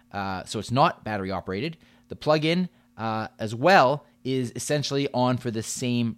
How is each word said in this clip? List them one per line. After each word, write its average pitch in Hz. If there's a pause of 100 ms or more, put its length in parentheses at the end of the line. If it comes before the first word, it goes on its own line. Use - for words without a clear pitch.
(120)
uh, 98
so -
it's 101
not 143
battery 98
operated. 95 (300)
The -
plug-in, 160 (280)
uh, 110 (100)
as 110
well 147 (180)
is 131
essentially 139
on 123
for 120
the 110
same 120